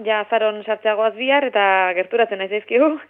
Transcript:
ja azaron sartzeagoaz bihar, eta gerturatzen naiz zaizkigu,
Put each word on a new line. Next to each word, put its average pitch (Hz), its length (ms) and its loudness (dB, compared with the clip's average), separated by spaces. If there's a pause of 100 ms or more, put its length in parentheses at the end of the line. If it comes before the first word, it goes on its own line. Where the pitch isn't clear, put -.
ja 214 160 -2
azaron 214 440 -2
sartzeagoaz 214 520 -2
bihar, 269 280 0
eta 190 500 2
gerturatzen 202 440 -2
naiz 190 120 -6
zaizkigu, 247 480 0 (120)